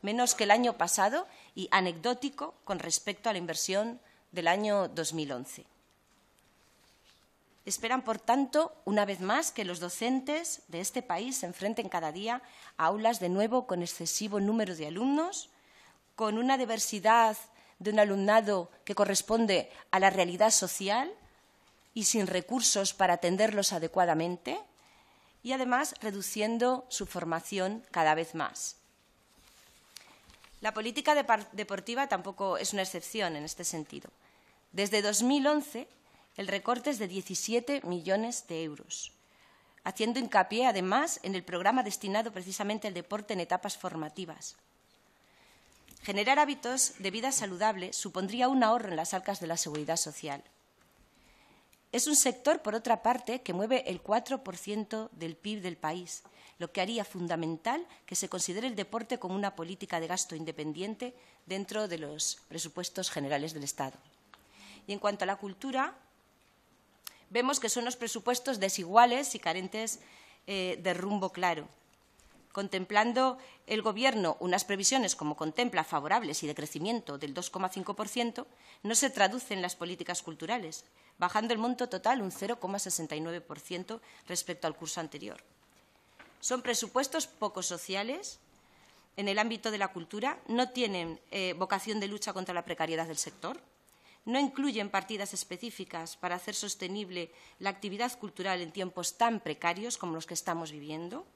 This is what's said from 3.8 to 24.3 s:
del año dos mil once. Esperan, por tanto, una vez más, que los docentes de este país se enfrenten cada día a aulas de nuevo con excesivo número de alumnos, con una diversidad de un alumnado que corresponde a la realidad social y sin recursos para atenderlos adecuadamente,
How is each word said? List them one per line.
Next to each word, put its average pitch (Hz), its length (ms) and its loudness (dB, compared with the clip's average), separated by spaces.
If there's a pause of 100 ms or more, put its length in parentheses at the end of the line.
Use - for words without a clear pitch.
del 170 160 0
año 202 420 4
dos 156 260 -4
mil 151 180 -2
once. 123 320 -10 (2000)
Esperan, 226 320 0
por 220 160 -2
tanto, 277 560 2 (100)
una 208 200 4
vez 196 160 -4
más, 226 320 2
que 220 120 -4
los 175 140 -4
docentes 262 880 -2
de 170 140 -8
este 247 220 -4
país 226 340 -4
se - 100 -4
enfrenten 196 420 -4
cada 165 220 -2
día 220 320 -4 (340)
a 160 100 4
aulas 214 340 4
de 180 80 0
nuevo 220 400 2
con 180 140 0
excesivo 196 580 -2
número 202 340 2
de 156 140 -6
alumnos, 277 600 0 (680)
con 214 200 0
una 254 220 4
diversidad 220 760 6 (420)
de 196 140 -2
un 214 80 6
alumnado 202 720 6 (120)
que 202 120 -4
corresponde 202 720 4 (220)
a 190 80 6
la 190 100 10
realidad 185 400 6
social 220 640 2 (800)
y 214 120 0
sin 208 200 4
recursos 196 680 2
para 180 220 6
atenderlos 196 580 4
adecuadamente, 170 880 2 (840)